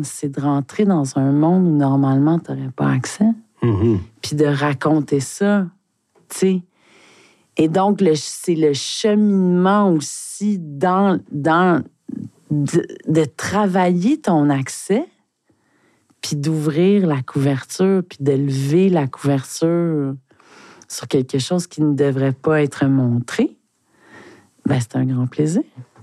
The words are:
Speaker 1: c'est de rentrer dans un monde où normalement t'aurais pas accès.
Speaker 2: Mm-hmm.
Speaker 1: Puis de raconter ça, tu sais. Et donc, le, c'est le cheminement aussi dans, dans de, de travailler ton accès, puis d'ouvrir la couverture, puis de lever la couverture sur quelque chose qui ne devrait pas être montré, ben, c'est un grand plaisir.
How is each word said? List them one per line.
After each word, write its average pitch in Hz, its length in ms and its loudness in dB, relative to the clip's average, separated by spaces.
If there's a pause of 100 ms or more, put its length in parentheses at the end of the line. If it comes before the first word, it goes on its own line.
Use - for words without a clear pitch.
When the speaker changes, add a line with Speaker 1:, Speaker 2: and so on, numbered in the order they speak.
Speaker 1:
c'est 143 280 -8
de 139 100 -8
rentrer 139 440 -2
dans 156 320 0
un 135 140 2
monde 170 380 4
où 156 80 2
normalement 139 640 2
t'aurais 135 340 -8
pas 143 160 0
accès. 135 400 0 (320)
Speaker 2:
Mm-hmm. 107 360 2 (220)
Speaker 1:
Puis - 140 -8
de 147 120 2
raconter 143 720 0
ça, 202 460 0 (640)
tu - 80 -14
sais. 185 260 0 (920)
Et 160 120 2
donc, 190 320 2
le, 170 140 4
c'est - 400 -4
le 156 180 2
cheminement 196 1200 0
aussi 185 680 -4
dans, 180 640 0 (100)
dans 160 540 0 (640)
de, 147 360 0 (200)
de 160 180 2
travailler 185 960 0
ton 147 300 2
accès, 143 540 -2 (1160)
puis - 140 -6
d'ouvrir 160 720 2
la 139 160 0
couverture, 147 840 0
puis - 120 -20
de 139 120 0
lever 139 560 2
la 160 180 2
couverture 147 1080 -2 (720)
sur - 220 -14
quelque 135 300 0
chose 175 280 -2
qui - 160 -6
ne 151 120 2
devrait 135 380 0
pas 156 300 0
être 143 240 -2
montré, 127 720 0 (1080)
ben, 139 140 2
c'est 120 160 -8
un 131 80 0
grand 127 220 0
plaisir. 156 360 0 (400)